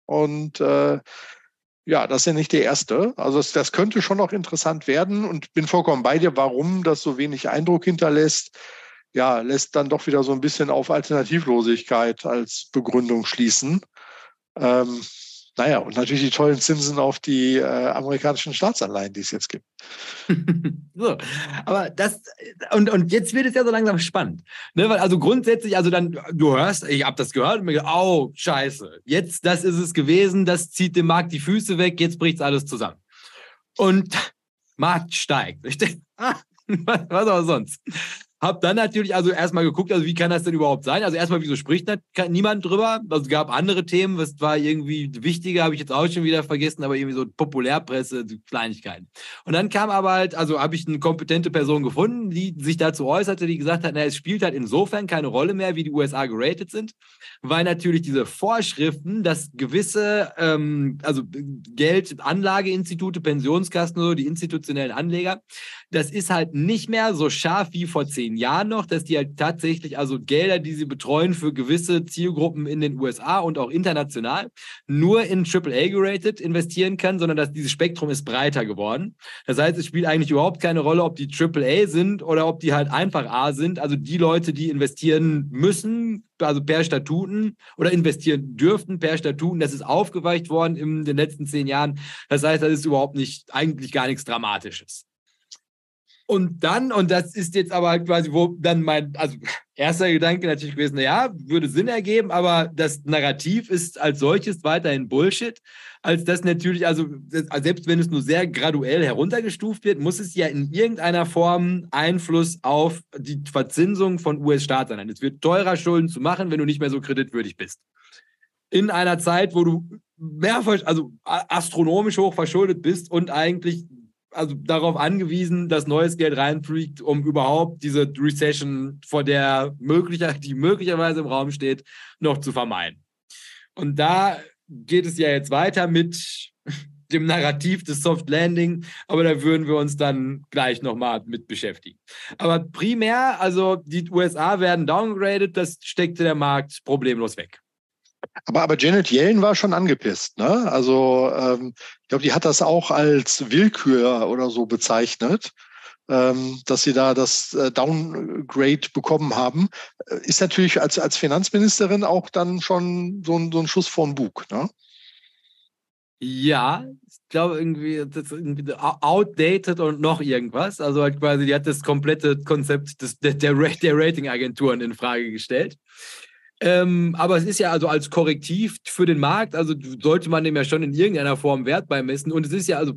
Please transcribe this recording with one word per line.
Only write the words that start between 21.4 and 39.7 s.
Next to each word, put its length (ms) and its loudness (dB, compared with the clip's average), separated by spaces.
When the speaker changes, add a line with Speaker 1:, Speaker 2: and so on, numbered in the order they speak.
Speaker 2:
aber 240 -2
das, 320 -2
und, 180 6
und 220 4
jetzt 240 2
wird 100 2
es 80 0
ja 100 4
so 60 2
langsam 300 2
spannend. 420 -4
Ne, 160 4
weil 80 4
also 220 4
grundsätzlich, 580 2
also 140 4
dann, 260 0
du 240 6
hörst, 280 0
ich 180 0
hab 140 -2
das 160 -4
gehört 260 2
und 60 -6
mir 80 -2
gedacht, 220 0
"Oh, 380 2
scheiße, 720 -4
jetzt, 400 -2
das 180 2
ist 120 2
es 180 -2
gewesen, 520 4
das 260 0
zieht 240 0
dem 100 4
Markt 280 2
die 60 -6
Füße 380 0
weg, 220 0
jetzt 180 0
bricht's 240 0
alles 240 0
zusammen." 340 -8
Und 560 2
Markt 380 0
steigt. 540 -4
Ich 100 -6
denk, 320 -2
<laughs> 80 -20
"Ah, 160 -2
was, 440 0
was 180 2
auch 160 4
sonst." 360 -2
Hab 220 -2
dann 140 2
natürlich 400 0
also 160 2
erstmal 320 0
geguckt, 280 0